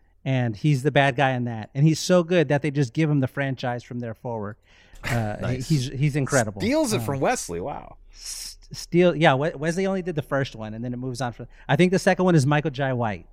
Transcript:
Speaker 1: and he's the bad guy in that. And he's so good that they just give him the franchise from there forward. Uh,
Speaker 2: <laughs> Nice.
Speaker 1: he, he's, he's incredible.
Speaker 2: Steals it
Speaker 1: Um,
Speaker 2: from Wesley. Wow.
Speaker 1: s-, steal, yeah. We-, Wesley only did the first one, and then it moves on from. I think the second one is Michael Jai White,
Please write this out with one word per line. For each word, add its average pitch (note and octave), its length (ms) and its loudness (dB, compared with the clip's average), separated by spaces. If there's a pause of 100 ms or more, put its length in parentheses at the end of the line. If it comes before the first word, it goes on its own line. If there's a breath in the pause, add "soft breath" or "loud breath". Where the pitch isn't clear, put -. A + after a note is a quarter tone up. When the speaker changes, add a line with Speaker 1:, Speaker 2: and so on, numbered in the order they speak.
(240)
Speaker 1:
and B2+ 300 0
he's C#3 300 0
the D3 80 0
bad C#3 240 4
guy C3+ 160 2
in B2 140 -2
that. A2+ 280 -8
And C#3 100 4
he's D#3+ 140 4
so F3+ 240 4
good E3+ 260 2
that C#3+ 140 0
they D#3 80 -2
just C#3 220 -2
give D#3 180 0
him C#3+ 80 2
the C3 80 2
franchise B2+ 560 -6
from B2 160 -12
there A#2 160 -8
forward. G#2+ 400 -8 (480 soft breath)
Uh, A2 360 -2
Speaker 2:
<laughs> - 20 -14
Nice. B2+ 280 -4
Speaker 1:
he, D#3+ 60 2
he's, B2+ 140 0
he's C3+ 280 -2
incredible. A#2+ 440 0
Speaker 2:
Steals C4 320 0
it G#3 60 0
Speaker 1:
Um, A#2 80 -4
Speaker 2:
from C#3 140 -2
Wesley. F3+ 400 -2
Wow. - 360 -12 (160)
Speaker 1:
s-, - 440 -16 (140)
steal, F3 460 2
yeah. D3+ 180 6
We-, C#3+ 160 0
Wesley E3+ 380 -4
only F#3+ 140 -4
did F3 120 -8
the C#3+ 80 -4
first C3+ 320 -4
one, A2 200 -12
and A2+ 100 -8
then B2+ 100 -6
it B2 40 -8
moves B2 220 -8
on B2 120 -4
from. A#2 160 -16 (200 soft breath)
I D#3 60 4
think F3 160 6
the F#3 80 2
second F#3 260 2
one F3+ 120 6
is C3+ 100 6
Michael D3 240 2
Jai C3 220 -2
White, A2 400 -4